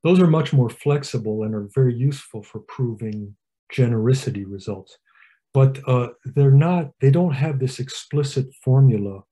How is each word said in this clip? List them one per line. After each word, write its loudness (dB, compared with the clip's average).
Those 4
are 6
much 2
more 2
flexible -4
and -6
are -8
very 2
useful -6
for -16
proving -8
genericity 0
results. -12
But, 2
uh, 0
they're 4
not, 2
they 4
don't 2
have -2
this -6
explicit -6
formula 2